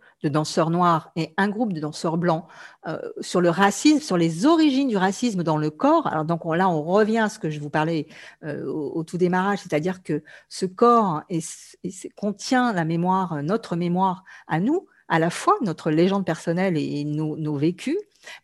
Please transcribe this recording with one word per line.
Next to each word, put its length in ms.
de 60
danseurs 400
noirs 460
et 220
un 120
groupe 240
de 60
danseurs 380
blancs, 280
euh, 100
sur 200
le 80
racisme, 520
sur 160
les 280
origines 420
du 100
racisme 460
dans 140
le 120
corps. 380
Alors 180
donc, 200
on, 80
là, 160
on 140
revient 360
à 100
ce 100
que 100
je 100
vous 100
parlais, 380
euh, 220
au, 320
au 60
tout 140
démarrage, 420
c'est-à-dire 440
que 200
ce 160
corps 640
et 120
c-, 420
et 80
c-, 240
contient 580
la 120
mémoire, 480
euh, 80
notre 340
mémoire 480
à 120
nous, 280
à 100
la 120
fois 320
notre 280
légende 360
personnelle 520
et, 220
et 40
nos, 320
nos 200
vécus, 420